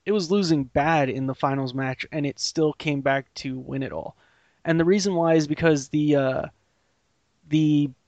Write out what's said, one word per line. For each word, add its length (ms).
It 80
was 180
losing 340
bad 440
in 180
the 80
finals 400
match, 360
and 160
it 140
still 320
came 280
back 340
to 240
win 260
it 80
all. 240
And 160
the 40
reason 300
why 200
is 120
because 420
the, 280
uh, 300
the 420